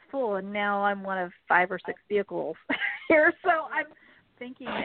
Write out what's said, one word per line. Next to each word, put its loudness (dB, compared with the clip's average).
full, -2
and -6
now 0
I'm 0
one -4
of -4
five 4
or -6
six -10
vehicles -2
<laughs> -4
here. 6
So 2
I'm -2
thinking -14